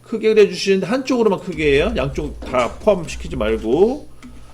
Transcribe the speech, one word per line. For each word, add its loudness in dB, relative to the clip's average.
크게 -2
그려주시는데 4
한쪽으로만 0
크게 0
해요. 2
양쪽 -4
다 -2
포함시키지 0
말고. 0